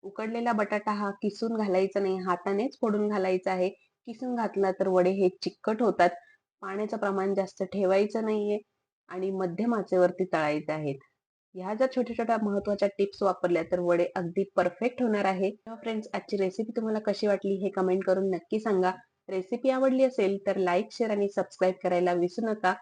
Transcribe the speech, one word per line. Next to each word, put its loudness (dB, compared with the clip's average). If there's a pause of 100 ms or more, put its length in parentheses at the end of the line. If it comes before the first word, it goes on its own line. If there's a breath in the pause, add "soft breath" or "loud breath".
उकडलेला -4
बटाटा -2
हा -2 (120)
किसून -2
घालायचा 2
नाही, 0
हातानेच -2
फोडून 2
घालायचा 0
आहे. 2 (380 soft breath)
किसून -6
घातला 0
तर 0
वडे 4
हे 4 (120)
चिकट -4
होतात. 4 (520 soft breath)
पाण्याचं -6
प्रमाण -2
जास्त -4 (100)
ठेवायचं 2
नाहीये 0 (500)
आणि -4
मध्यम -2
आचेवरती 2
तळायचे 0
आहेत. -4 (560)
ह्या -6
जर 0
छोट्या -2
छोट्या 0
महत्त्वाच्या -2 (100)
टिप्स -2
वापरल्या 2
तर 0
वडे 4 (100)
अगदी -2 (120)
परफेक्ट 0
होणार 0
आहे. 0
तेव्हा -14
फ्रेंड्स, -6
आजची -6
रेसिपी -2
तुम्हाला -2
कशी 0
वाटली 0
हे 0
कमेंट 2
करून 2
नक्की -4
सांगा. 2 (380)
रेसिपी -2
आवडली 4
असेल 2 (100)
तर 0
लाईक, 2
शेअर -2
आणि 0
सबस्क्राईब 0
करायला 2
विसरू 0
नका. 0